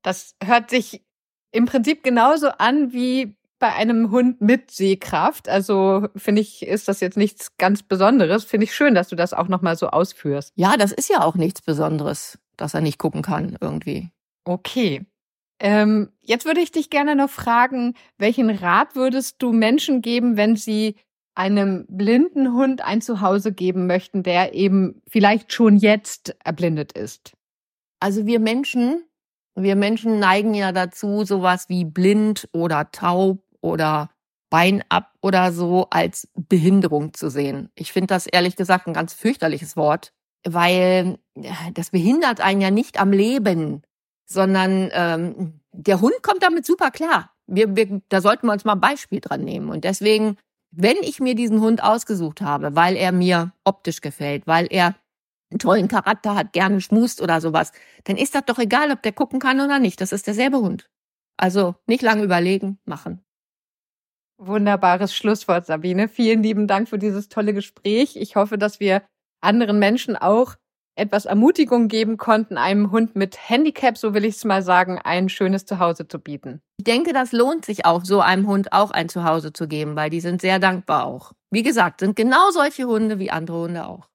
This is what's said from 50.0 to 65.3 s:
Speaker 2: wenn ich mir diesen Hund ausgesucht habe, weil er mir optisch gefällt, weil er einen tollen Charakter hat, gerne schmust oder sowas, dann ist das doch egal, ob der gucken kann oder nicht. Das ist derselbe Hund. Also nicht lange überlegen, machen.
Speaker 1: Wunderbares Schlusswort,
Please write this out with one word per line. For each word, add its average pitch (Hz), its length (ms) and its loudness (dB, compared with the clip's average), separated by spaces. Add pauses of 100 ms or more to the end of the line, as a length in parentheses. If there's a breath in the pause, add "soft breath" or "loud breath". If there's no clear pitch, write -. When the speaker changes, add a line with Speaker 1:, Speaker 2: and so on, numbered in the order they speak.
Speaker 2:
wenn 208 300 2
ich - 180 -8
mir 254 160 0
diesen 220 240 0
Hund 220 240 2
ausgesucht 202 580 -2
habe, 143 340 -4
weil 175 200 4
er 180 160 0
mir 180 400 2 (120)
optisch - 380 -2
gefällt, 143 460 -8
weil 165 220 2
er 185 260 0 (560)
einen - 80 -6
tollen 190 300 2
Charakter 208 460 -2
hat, 202 180 -4
gerne 190 260 0
schmust 226 420 0
oder 165 200 0
sowas, 160 320 -2 (320 soft breath)
dann 196 100 -2
ist 269 200 -4
das 277 100 -2
doch 240 120 -2
egal, 254 340 0
ob 240 100 -4
der 214 100 -2
gucken 262 280 -4
kann 269 200 0
oder 277 200 0
nicht. 208 200 0
Das 190 140 -4
ist 202 140 -6
derselbe 247 320 0
Hund. - 300 -4 (480)
Also 185 380 0 (120)
nicht 233 140 0
lange 214 220 2
überlegen, 190 600 0
machen. 175 360 -12 (1160)
Speaker 1:
Wunderbares 190 760 2
Schlusswort, 202 520 -2